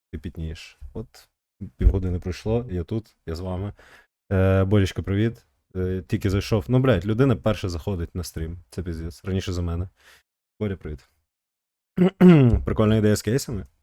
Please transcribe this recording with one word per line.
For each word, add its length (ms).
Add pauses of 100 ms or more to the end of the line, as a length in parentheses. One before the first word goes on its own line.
(120)
ти 60
пітнієш. 600 (160)
От 340 (500)
півгодини 420
пройшло, 520
я 120
тут, 320 (100)
я 100
з 40
вами. 340 (580)
Е, 320
Борічка, 380
привіт. 440 (300)
Е, 320
тільки 220
зайшов. 380
Ну, 120
блядь, 260
людина 300
перша 340
заходить 460
на 80
стрім. 340 (120)
Це 140
піздець. 420
Раніше 280
за 80
мене. 280 (680)
Боря, 160
привіт. 340 (1500)
<clears throat> 60
Прикольна 300
ідея 200
з 60
кейсами. 440 (180)